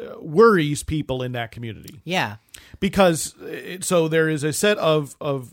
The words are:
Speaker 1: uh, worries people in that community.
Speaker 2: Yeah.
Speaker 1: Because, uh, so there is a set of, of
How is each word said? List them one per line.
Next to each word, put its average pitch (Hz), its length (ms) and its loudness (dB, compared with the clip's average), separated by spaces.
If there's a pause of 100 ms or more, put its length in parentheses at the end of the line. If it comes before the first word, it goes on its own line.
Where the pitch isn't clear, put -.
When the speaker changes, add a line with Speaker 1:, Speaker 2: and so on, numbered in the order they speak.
Speaker 1:
uh, - 200 -14
worries 165 600 4
people 143 380 -2
in 127 120 -4
that 117 180 -6
community. 113 540 -14
Speaker 2:
Yeah. 143 320 -2 (420)
Speaker 1:
Because, 185 640 2
uh, 160 400 -10
so 165 260 2
there 160 220 2
is 147 160 -2
a 151 80 -2
set 208 240 2
of, 156 420 0
of 139 340 -6